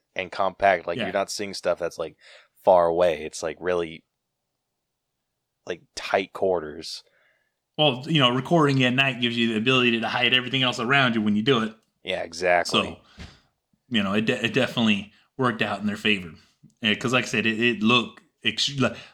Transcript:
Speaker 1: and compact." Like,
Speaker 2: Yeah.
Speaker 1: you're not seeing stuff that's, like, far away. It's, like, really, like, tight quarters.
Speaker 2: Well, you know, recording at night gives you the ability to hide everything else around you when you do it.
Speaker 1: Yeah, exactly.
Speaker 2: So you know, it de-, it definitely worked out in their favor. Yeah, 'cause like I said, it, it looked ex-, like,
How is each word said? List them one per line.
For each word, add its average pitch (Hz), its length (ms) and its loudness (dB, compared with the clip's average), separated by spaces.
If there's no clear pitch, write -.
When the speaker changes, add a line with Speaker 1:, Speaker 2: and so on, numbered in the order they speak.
Speaker 1:
and 92 160 -8
compact." 95 540 0
Like, 87 120 -6
Speaker 2:
Yeah. 110 60 -4
Speaker 1:
you're 95 100 -6
not 98 160 -2
seeing 101 240 -8
stuff 87 240 -4
that's, 85 200 -8
like, 80 180 -10
far 90 220 6
away. 85 380 0
It's, - 180 -10
like, 78 180 -8
really, 85 440 -4
like, 92 160 -10
tight - 380 -4
quarters. 82 720 -6
Speaker 2:
Well, 135 300 0
you 156 140 2
know, 123 100 4
recording 135 540 2
at 123 100 2
night 131 260 0
gives 120 160 0
you 117 160 2
the 110 60 0
ability 123 420 4
to 113 80 -4
hide 123 240 2
everything 127 300 0
else 123 160 -2
around 127 360 2
you 110 80 0
when 107 120 2
you 107 80 0
do 117 200 4
it. 110 120 -6
Speaker 1:
Yeah, 87 200 -4
exactly. 87 720 0
Speaker 2:
So - 40 -20
you 104 80 2
know, 98 120 -2
it 110 120 0
de-, 117 180 -2
it 110 100 -2
definitely 113 580 0
worked 117 240 -2
out 104 180 -4
in 107 60 -4
their 104 100 -2
favor. 92 360 -2
Yeah, 107 140 0
'cause 117 180 -2
like 123 120 2
I - 40 -8
said, 107 180 0
it, 110 140 0
it 117 220 0
looked 117 380 2
ex-, 139 340 -2
like, 123 180 0